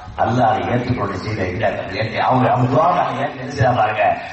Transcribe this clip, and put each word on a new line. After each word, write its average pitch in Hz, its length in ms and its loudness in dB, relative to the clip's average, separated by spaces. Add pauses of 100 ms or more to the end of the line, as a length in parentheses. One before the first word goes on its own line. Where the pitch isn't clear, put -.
(180)
அல்லாஹ் 117 240 2
அதை 104 260 2
ஏற்றுக்கொண்டு 110 480 -2
செய்த 101 280 -4
இந்த 98 260 -2
ஏற்று-, - 480 -4
அவங்க, 120 340 4
அவங்க 127 300 2
துவா 170 120 4
நாங்க - 260 0
ஏற்று - 200 -6
என்ன 127 120 -10
செய்ய 127 180 2
பாருங்க, - 460 2 (160)